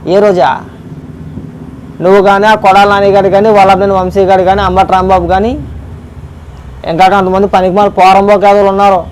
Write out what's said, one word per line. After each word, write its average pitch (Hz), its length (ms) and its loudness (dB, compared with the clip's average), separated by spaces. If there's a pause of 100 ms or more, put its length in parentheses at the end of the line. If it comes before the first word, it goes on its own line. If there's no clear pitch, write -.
(140)
ఏ 202 100 4
రోజా 175 260 2 (1500)
నువ్వు 196 240 4
కానీ, 196 240 2
ఆ - 20 4 (100)
కొడాల 202 280 4
నాని 202 240 2
గారు 196 200 2
కానీ, 208 120 2 (100)
వల్లభనేని 196 420 2
వంశీ 185 300 -2
గారు 185 200 2
కానీ, 202 180 0
అంబటి 185 280 0
రాంబాబు 185 380 0
కానీ, 214 180 -2 (1400)
ఇంకా 170 240 0
కొంతమంది 190 420 -2
పనికిమాల 190 320 0 (100)
పోరంబో 196 460 4
కేదవులు 202 300 4
ఉన్నారు 196 260 2 (120)